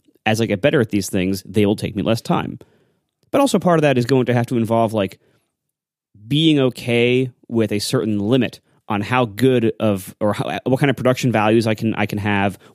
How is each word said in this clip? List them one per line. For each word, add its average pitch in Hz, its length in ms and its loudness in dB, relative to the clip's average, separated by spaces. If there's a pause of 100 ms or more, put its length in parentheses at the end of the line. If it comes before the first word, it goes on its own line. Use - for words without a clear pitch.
(280)
as 110 120 0
I 117 60 0
get 101 160 -2
better 147 180 2
at 110 120 0
these 101 180 -2
things, 95 340 -2
they 104 220 0
will 101 100 2
take 98 200 -8
me 95 80 -4
less 110 180 -2
time. - 380 -4 (720)
But 277 100 2
also 262 160 2
part 175 220 4
of - 20 2
that 143 160 2
is 120 80 0
going 127 220 2
to 120 80 0
have 117 120 0
to 127 100 -2
involve, 113 360 0
like, 98 260 -4 (1080)
being 151 320 2
okay 123 720 0 (160)
with 113 240 0
a 104 80 -2
certain 107 400 -2
limit 110 400 -2 (300)
on 101 120 -2
how 127 240 0
good 113 540 0
of, 101 400 -2
or 104 140 0
how, - 320 -6
what 127 140 2
kind 185 100 2
of 135 60 0
production 123 360 0
values 110 360 2
I 110 80 0
can, 110 200 -4
I 107 100 -2
can 107 120 -6
have, 101 400 -2 (180)